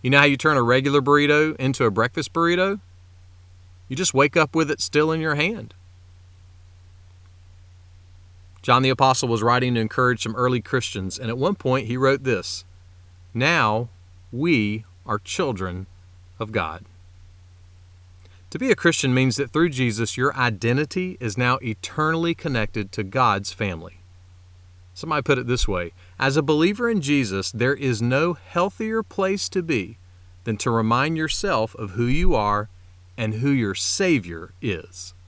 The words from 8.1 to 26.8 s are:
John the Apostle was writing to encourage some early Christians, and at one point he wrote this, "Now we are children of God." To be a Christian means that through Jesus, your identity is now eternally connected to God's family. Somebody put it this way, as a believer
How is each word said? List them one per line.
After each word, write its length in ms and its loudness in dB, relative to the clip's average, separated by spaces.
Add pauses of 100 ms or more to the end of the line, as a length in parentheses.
John 200 4
the 80 2
Apostle 380 2
was 140 0
writing 320 2
to 60 0
encourage 420 0
some 140 -6
early 240 0
Christians, 580 -6
and 120 -6
at 60 -6
one 200 -2
point 320 -2
he 80 -2
wrote 260 2
this, 420 -4 (720)
"Now 540 0 (420)
we 540 0 (200)
are 140 -4
children 680 -6 (500)
of 140 -8
God." 320 -4 (1700)
To 80 -8
be 120 0
a 60 4
Christian 360 2
means 220 4
that 160 -4
through 200 2
Jesus, 460 -2
your 200 0
identity 840 -2
is 180 -6
now 240 0
eternally 760 -4
connected 560 -4
to 100 -6
God's 500 0
family. 440 -8 (1000)
Somebody 280 -4
put 160 2
it 80 -4
this 220 2
way, 240 -2 (260)
as 180 2
a 60 2
believer 480 2